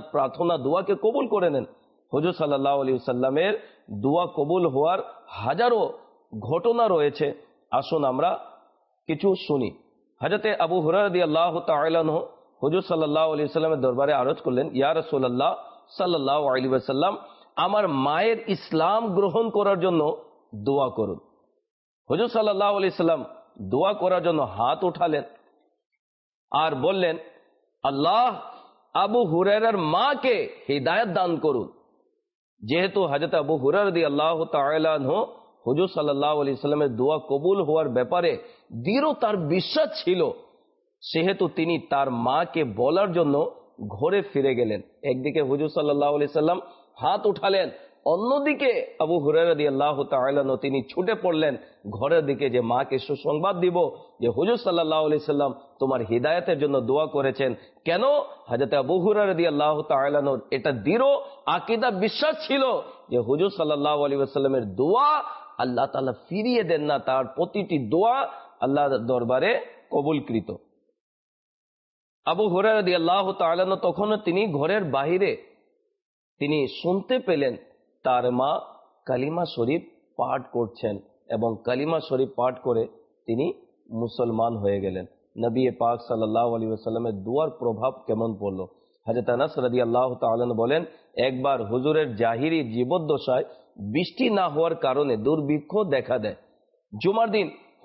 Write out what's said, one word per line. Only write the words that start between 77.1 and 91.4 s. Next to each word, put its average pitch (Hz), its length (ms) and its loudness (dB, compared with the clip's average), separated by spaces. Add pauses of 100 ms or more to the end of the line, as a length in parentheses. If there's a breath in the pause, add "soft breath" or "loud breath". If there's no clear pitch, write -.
পেলেন 143 360 0 (480)
তার 123 280 2
মা 131 280 0 (460)
কালিমা 143 380 -2 (120)
শরীফ 127 260 0 (360)
পাঠ 127 240 -2 (100)
করছেন 110 460 -4 (320)
এবং 113 260 -2 (100)
কালিমা 143 340 -2 (100)
শরীফ 131 260 0
পাঠ 123 280 -2
করে 117 240 0 (380)
তিনি 120 280 -2 (380)
মুসলমান 117 640 -2
হয়ে 101 240 0
গেলেন। 92 240 -4 (400)
নবী 127 240 2 (100)
পাক 117 280 0
সাল্লাল্লাহু 117 480 0
আলাইহি 113 120 -4
ওয়াসাল্লামের 113 460 -4
দোয়ার 120 360 -2
প্রভাব 120 440 -4 (140)
কেমন 113 320 -2
পড়ল? 95 260 -6 (420 soft breath)
হযরত 113 220 -2
আনাস 123 280 0
রাদিয়াল্লাহু 123 580 0
তাআলা 117 280 0
আনহু 120 120 -2
বলেন, 131 300 0 (320 loud breath)
একবার 127 480 0